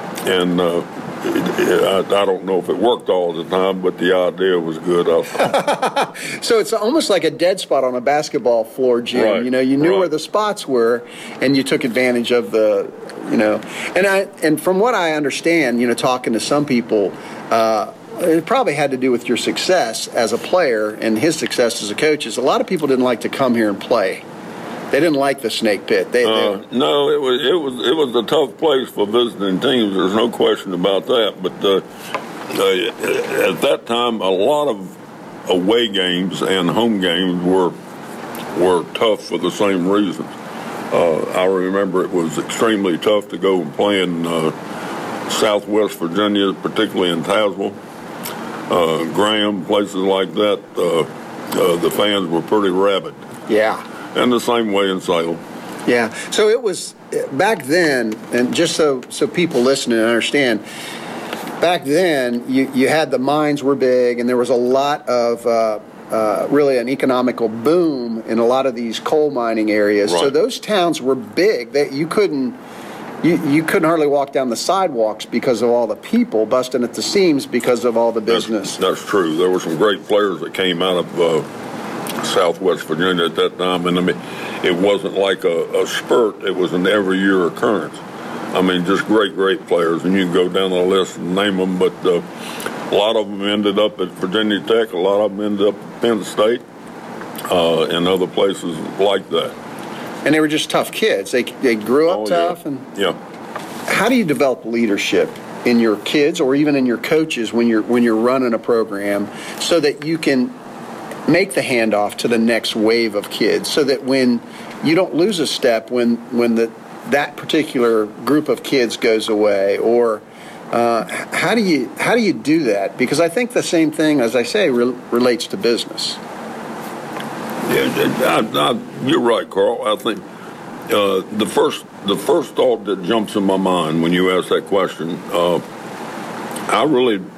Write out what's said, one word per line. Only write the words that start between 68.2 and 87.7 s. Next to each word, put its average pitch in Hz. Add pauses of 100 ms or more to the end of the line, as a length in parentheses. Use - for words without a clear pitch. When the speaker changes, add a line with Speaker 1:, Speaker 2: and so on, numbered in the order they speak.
Speaker 2:
in 110
a 117
lot 131
of 127
these 117
coal 151
mining 113
areas. 104
So 90
Speaker 1:
Right. 135
Speaker 2:
those 196
towns 175
were 131
big. 123
That 143
you 151
couldn't, 151 (640)
you, 160 (100)
you 147
couldn't 160
hardly 156
walk 139
down 135
the 113
sidewalks 127
because 117
of 120
all 120
the 107
people 113
busting 127
at 120
the 110
seams 160
because 120
of 117
all 117
the 110
Speaker 1:
That's, 92
Speaker 2:
business. 101
Speaker 1:
that's 92
true. 82
There 90
were 92
some 82
great 95
players 101
that 85
came 90
out 92
of, 85
uh, 82 (800)
Southwest 85
Virginia 85
at 82
that 90
time, 90
and 87
I 90
mean, 90 (460)
it 87
wasn't 98
like 95
a, 85
a 92
spurt. 117
It 95
was 87
an 90
every 95
year 95
occurrence. 85 (560)